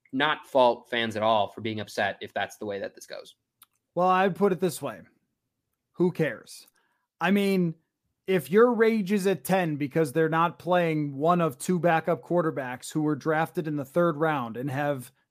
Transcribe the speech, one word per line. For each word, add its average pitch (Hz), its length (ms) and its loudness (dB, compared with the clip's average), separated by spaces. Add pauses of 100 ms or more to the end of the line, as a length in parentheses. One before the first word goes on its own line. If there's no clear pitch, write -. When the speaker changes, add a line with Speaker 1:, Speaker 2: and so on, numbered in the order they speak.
(120)
Speaker 1:
not 143 340 -2
fault 120 420 2
fans 117 280 -4
at 104 80 -4
all 107 240 2
for - 120 -16
being 107 200 -6
upset 101 400 -4
if 104 120 -14
that's 101 260 -6
the 110 80 -10
way 101 120 -6
that 101 160 -10
this - 120 -20
goes. - 280 -16 (600)
Speaker 2:
Well, 175 100 0
I'd 185 300 2
put 196 160 2
it 175 80 -6
this 175 200 -4
way. 120 200 -10 (960)
Who 175 180 0
cares? - 560 -6 (520)
I 175 120 2
mean, 196 420 2 (540)
if 185 200 0
your 226 240 6
rage 220 380 2
is 196 160 2
at 196 160 0
ten 180 320 0
because 147 380 -2
they're 160 160 2
not 165 320 0
playing 160 560 0
one 170 240 2
of 160 180 0
two 180 220 0
backup 165 420 2
quarterbacks 143 720 -4
who 156 100 -2
were 151 140 0
drafted 156 500 -2
in 156 100 -4
the 143 80 -4
third 170 320 2
round 143 400 -2
and 135 140 -6
have 139 400 -4 (200)